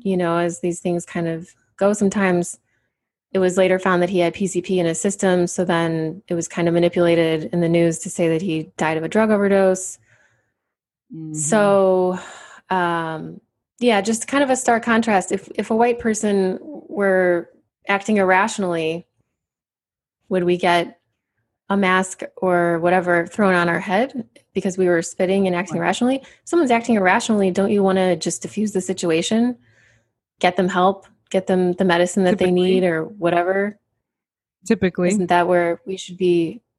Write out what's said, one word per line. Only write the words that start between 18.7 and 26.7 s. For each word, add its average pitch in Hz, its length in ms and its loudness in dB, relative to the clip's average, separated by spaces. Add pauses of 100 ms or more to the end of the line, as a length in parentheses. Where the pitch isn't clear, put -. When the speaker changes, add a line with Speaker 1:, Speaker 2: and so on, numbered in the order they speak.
Speaker 1:
would 185 160 -2
we 175 120 2
get 175 420 0 (720)
a 202 80 0
mask 190 460 0 (140)
or 175 420 0
whatever 175 480 2
thrown 196 280 0
on 175 140 2
our 170 120 -2
head 220 460 -4 (280)
because 190 240 -4
we 185 100 2
were 170 140 2
spitting 190 440 -2
and 180 80 -2
acting 175 200 -6
Speaker 2:
Right. 170 80 -4
Speaker 1:
irrationally? 240 400 0
If - 60 -20 (160)
someone's 330 260 0